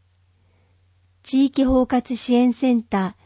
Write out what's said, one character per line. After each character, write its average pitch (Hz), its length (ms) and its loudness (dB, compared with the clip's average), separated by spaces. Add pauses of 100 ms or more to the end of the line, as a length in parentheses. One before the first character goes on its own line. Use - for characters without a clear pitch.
(1200)
地 269 240 0
域 269 180 -2
包 254 180 2
括 247 320 -2
支 240 200 -2
援 247 180 2
セ 254 200 -2
ン 233 100 0
タ - 160 -6
ー 190 160 -4 (120)